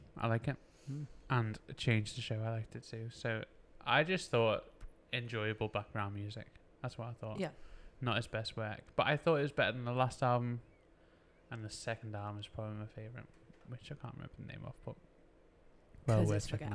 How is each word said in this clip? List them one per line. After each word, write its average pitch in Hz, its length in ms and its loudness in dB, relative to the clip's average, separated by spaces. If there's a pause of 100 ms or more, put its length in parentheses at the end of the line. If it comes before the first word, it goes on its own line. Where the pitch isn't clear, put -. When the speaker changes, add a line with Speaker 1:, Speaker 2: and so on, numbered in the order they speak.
(180)
Speaker 1:
I - 100 2
like 117 200 2
it. 135 100 0 (340)
Speaker 2:
Mm. 147 140 -6 (240)
Speaker 1:
And 110 380 2
it - 100 -12
changed 110 400 2
the 123 40 -4
show, 113 200 -4
I 113 100 -2
liked 113 240 -6
it 120 80 -12
too. 113 280 -8
So 113 320 -2 (420)
I 135 180 6
just 180 280 0
thought 113 340 6 (480)
enjoyable 110 560 0
background 101 460 -2
music. 104 320 -6 (340)
That's 127 160 -6
what 117 100 -6
I 120 60 -8
thought. 110 260 -6
Speaker 3:
Yeah. 147 100 -2 (520)
Speaker 1:
Not 117 160 2
his 120 100 -2
best 110 300 -4
work, 107 240 -4 (160)
but - 100 6
I 147 100 4
thought 165 200 4
it 143 60 4
was 143 100 0
better 110 180 4
than 123 140 -4
the 120 80 0
last 127 280 2
album. 120 380 4 (880)
And 113 140 -8
the 107 60 -6
second 110 460 -6
album 104 260 -6
is 104 60 -10
probably 107 280 -6
my 107 120 -8
favourite, 110 380 -12 (440)
which 123 220 -12
I - 40 -10
can't - 200 -10
remember - 220 -12
the - 140 -12
name - 140 -10
of, - 80 -10 (120)
but - 100 -8 (1120)
well 110 140 6
Speaker 3:
'Cause - 80 6
Speaker 1:
worth 104 100 4
Speaker 3:
it's 104 100 -4
Speaker 1:
checking - 200 -4
out. 104 80 0